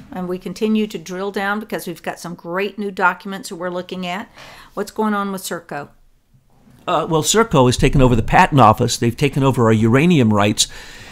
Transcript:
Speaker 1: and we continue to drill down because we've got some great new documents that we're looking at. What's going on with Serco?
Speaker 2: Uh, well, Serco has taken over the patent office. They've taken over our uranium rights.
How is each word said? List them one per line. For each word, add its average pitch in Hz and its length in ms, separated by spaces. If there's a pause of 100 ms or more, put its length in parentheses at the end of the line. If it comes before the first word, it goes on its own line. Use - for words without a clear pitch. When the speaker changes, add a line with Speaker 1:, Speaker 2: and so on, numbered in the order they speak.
Speaker 1:
and 180 200
we 185 80
continue 214 500
to 208 100
drill 185 340
down 202 280
because 202 260
we've 170 160
got 170 160
some 170 160
great 190 460
new 202 120
documents 190 580
that 190 80
we're 180 120
looking 180 380
at. 190 240 (420)
What's 202 180
going 214 220
on 202 200
with 190 100
Serco? 165 460 (1000)
Speaker 2:
Uh, 165 220
well, 160 140
Serco 202 420
has 123 120
taken - 220
over 127 160
the - 60
patent - 400
office. 113 340
They've 117 220
taken 139 240
over 131 240
our 113 80
uranium 123 580
rights. 104 360 (440)